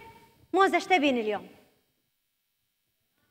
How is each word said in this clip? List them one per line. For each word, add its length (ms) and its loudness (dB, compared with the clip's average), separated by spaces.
موزة. 220 2
إيش 100 -2
تبين 320 2
اليوم؟ 320 -6